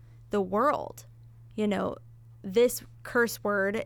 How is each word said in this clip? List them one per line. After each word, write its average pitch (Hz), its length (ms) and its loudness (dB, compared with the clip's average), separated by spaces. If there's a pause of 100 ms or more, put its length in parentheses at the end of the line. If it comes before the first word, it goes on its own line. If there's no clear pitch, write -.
(320)
the 208 100 2
world, 202 640 -2 (500)
you 214 120 0
know, 196 280 -2 (500)
this 233 380 2 (200)
curse 233 400 0
word 202 420 0